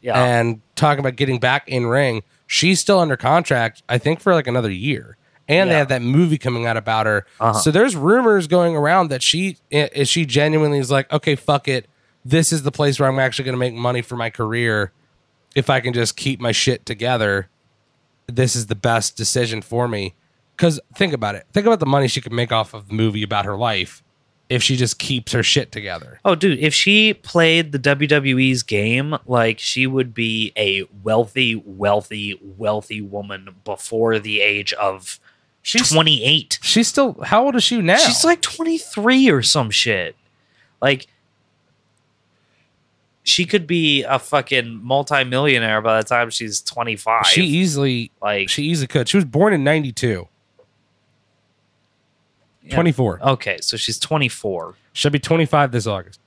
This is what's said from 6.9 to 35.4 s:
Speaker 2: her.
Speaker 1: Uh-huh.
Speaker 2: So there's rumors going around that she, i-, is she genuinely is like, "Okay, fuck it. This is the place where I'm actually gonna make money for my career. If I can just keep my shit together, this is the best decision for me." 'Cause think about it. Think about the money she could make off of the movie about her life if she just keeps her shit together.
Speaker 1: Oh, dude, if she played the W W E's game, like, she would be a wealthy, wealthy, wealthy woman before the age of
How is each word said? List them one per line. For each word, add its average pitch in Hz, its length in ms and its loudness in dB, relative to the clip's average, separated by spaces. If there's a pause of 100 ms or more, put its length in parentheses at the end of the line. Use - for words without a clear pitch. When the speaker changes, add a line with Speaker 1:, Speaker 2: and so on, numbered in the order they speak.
Speaker 2:
her. 104 200 0 (140)
Speaker 1:
Uh-huh. 113 200 2
Speaker 2:
So 156 120 2
there's 208 240 4
rumors 196 520 2
going 170 280 2
around 160 340 2
that 127 140 -4
she, 190 340 -2 (140)
i-, 147 220 0
is 139 160 0
she 160 160 0
genuinely 147 540 2
is 127 120 -4
like, 139 200 0
"Okay, 151 240 0
fuck 143 320 -2
it. 131 180 -2 (380)
This 160 300 2
is 151 100 -4
the 139 80 -2
place 143 260 0
where 135 120 2
I'm 131 100 -2
actually 131 240 0
gonna 127 140 -4
make 127 160 -2
money 123 280 -2
for 123 140 -10
my 117 140 -4
career. 110 640 -2 (600)
If - 160 -2
I 131 120 2
can 123 100 -4
just 120 240 -2
keep 135 240 -6
my 120 140 -2
shit - 320 -2
together, 107 640 -2 (800)
this 123 280 0
is 117 120 -6
the 110 80 -4
best 113 420 -2
decision 113 440 -2
for 120 280 -4
me." 101 240 -6 (420)
'Cause 165 240 2 (160)
think 190 160 0
about 110 240 -4
it. - 160 -16
Think 202 160 2
about 226 140 4
the 156 40 0
money 135 220 2
she 123 140 -4
could - 100 -14
make 120 220 -2
off 110 200 -2
of 104 140 -16
the 98 60 -8
movie 110 280 0
about 104 220 -2
her 98 140 -6
life 101 440 -4 (460)
if 123 160 0
she 131 140 0
just 123 200 0
keeps - 360 -6
her 120 100 0
shit - 300 0
together. 87 500 -12
Speaker 1:
Oh, 196 120 4
dude, 160 240 0
if 151 140 0
she 214 400 4
played 165 600 2
the 143 60 -2
W 143 280 0
W 139 320 2
E's 131 240 0
game, 120 540 -2 (100)
like, 117 320 0
she - 280 -2
would 131 260 -2
be 110 420 -4
a 98 300 0 (180)
wealthy, 113 640 0
wealthy, 101 760 -4
wealthy 107 600 -6
woman 98 540 -12 (100)
before 113 540 -2
the 107 200 -4
age 104 320 0
of 95 480 -6 (460)